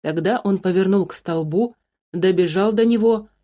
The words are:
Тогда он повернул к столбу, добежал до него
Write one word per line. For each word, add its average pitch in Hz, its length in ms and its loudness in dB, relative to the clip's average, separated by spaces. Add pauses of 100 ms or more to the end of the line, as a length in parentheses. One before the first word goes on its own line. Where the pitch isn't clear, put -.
Тогда 170 420 -2
он 196 140 0
повернул 190 480 0
к - 80 -14
столбу, 165 640 -4 (360)
добежал 180 640 0
до 220 120 2
него 226 440 2 (140)